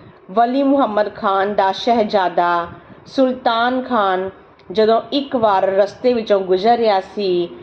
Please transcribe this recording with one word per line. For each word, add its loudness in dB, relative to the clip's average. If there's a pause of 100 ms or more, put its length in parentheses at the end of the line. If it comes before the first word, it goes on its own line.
(300)
ਵਲੀ 0
ਮੁਹੰਮਦ 0
ਖਾਨ -2
ਦਾ 2
ਸ਼ਹਿਜ਼ਾਦਾ 0 (400)
ਸੁਲਤਾਨ 0
ਖਾਨ 0 (420)
ਜਦੋਂ 2 (120)
ਇੱਕ -4
ਵਾਰ 2
ਰਸਤੇ 0
ਵਿੱਚੋਂ 0
ਗੁਜ਼ਰ 2
ਰਿਹਾ 2
ਸੀ, -2 (140)